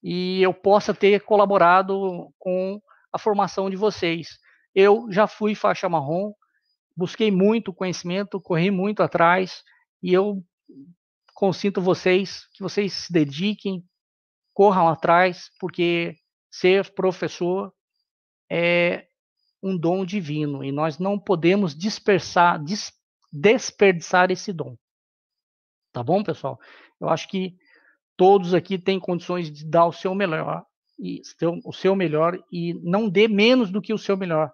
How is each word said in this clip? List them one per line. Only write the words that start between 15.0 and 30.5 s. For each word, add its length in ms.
porque 560
ser 440
professor 800
é 560
um 160
dom 280
divino, 580
e 80
nós 260
não 220
podemos 560
dispersar, 880
des-, 300
desperdiçar 1000
esse 220
dom. 220
Tá 100
bom, 220
pessoal? 340
Eu 100
acho 180
que 280
todos 400
aqui 240
têm 200
condições 520
de 180
dar 160
o 80
seu 220
melhor, 500